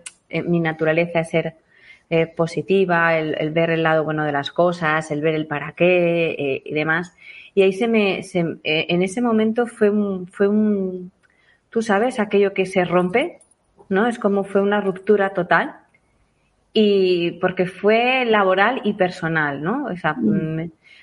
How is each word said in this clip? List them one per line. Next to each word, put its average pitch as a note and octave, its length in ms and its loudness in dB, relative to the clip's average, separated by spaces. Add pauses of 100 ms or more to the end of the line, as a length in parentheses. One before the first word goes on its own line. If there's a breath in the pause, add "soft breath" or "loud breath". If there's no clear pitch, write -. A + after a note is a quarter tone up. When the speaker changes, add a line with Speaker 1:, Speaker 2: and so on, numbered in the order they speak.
(300)
Speaker 1:
eh, E3 140 -6
mi F3 160 0
naturaleza D#3+ 640 0
es E3 100 -6
ser, E3 240 -2 (560 soft breath)
eh, E3 160 2
positiva, E3+ 920 0
el, D#3 220 -2
el D#3 100 -2
ver E3 220 0
el E3 100 0
lado D#3+ 220 2
bueno D#3 220 -4
de D3 60 -2
las C#3 200 -4
cosas, E3+ 580 0
el D3 120 -4
ver D#3+ 120 0
el D#3 140 -4
para D3 240 -8
qué, E3+ 680 2
eh, C#3 260 -4
y - 120 -12
demás. D#3+ 400 -2 (400 loud breath)
Y G3 80 4
ahí F#3+ 100 4
se G#3+ 140 -2
me, G#3 340 0
se, F3+ 200 -4 (220)
eh, D#3 260 0
en F3 120 2
ese F#3+ 200 -2
momento A3+ 440 2
fue G#3+ 240 0
un, G3 380 -2
fue G3+ 200 0
un, G3 640 0 (600)
tú A3+ 100 -2
sabes, A3+ 380 0
aquello G3+ 340 2
que F#3+ 140 0
se F#3 180 0
rompe, F3+ 540 0 (500)
¿no? G3 180 2
Es A#3 120 -4
como G3 240 0
fue G3 180 0
una G3+ 200 0
ruptura G3 500 0
total. F#3+ 460 0 (960)
Y F#3 640 2
porque F#3 260 0
fue A#3 600 0
laboral G#3 580 2
y G#3 100 0
personal, D#3+ 720 -2
¿no? B3 220 -4
O F#3 120 -8
sea, D#3+ 160 -2
Speaker 2:
Mm. D#3+ 480 -2
Speaker 1:
mm, E3 100 -10 (320 soft breath)